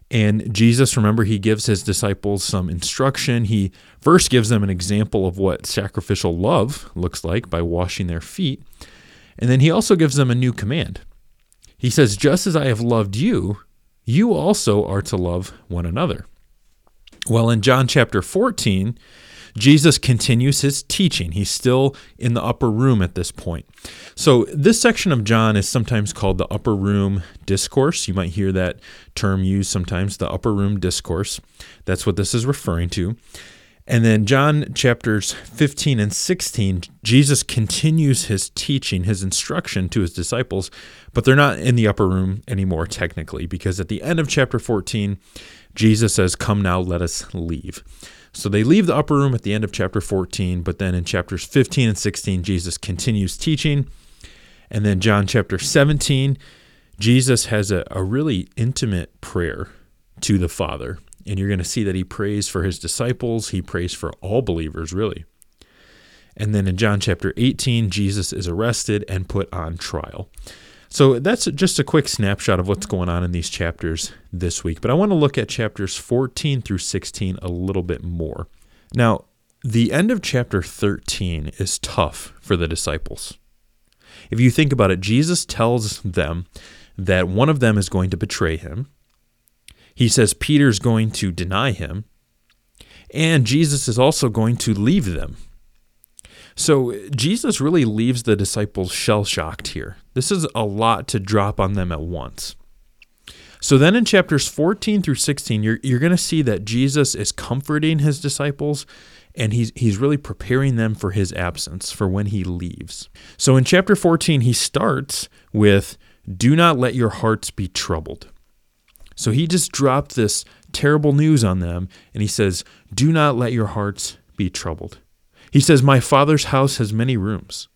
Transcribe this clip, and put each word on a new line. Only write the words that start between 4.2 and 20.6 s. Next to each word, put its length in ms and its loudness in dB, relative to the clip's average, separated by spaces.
gives 180 4
them 140 2
an 80 0
example 560 0
of 100 -2
what 300 -2
sacrificial 720 -4
love 560 0
looks 300 -6
like 260 -4
by 100 -2
washing 460 -2
their 140 -4
feet. 420 -6
And 140 0
then 80 6
he 120 6
also 260 4
gives 180 4
them 160 2
a 40 2
new 180 0
command. 480 -4
He 140 -2
says, 260 6
"Just 300 2
as 80 0
I 120 2
have 140 0
loved 360 0
you, 420 0
you 280 4
also 540 2
are 160 -2
to 140 -4
love 360 -4
one 180 -4
another." 400 -4
Well, 220 4
in 100 2
John 280 4
chapter 340 2
fourteen, 760 0
Jesus 380 6
continues 640 2